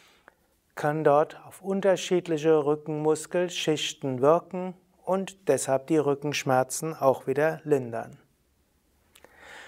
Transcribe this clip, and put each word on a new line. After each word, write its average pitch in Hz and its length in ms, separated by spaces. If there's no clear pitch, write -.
kann 151 280
dort 151 420
auf - 160
unterschiedliche 175 1040
Rückenmuskelschichten 151 1600
wirken 175 540
und - 460
deshalb 135 380
die 160 100
Rückenschmerzen 143 960
auch 135 320
wieder 151 360
lindern. 123 540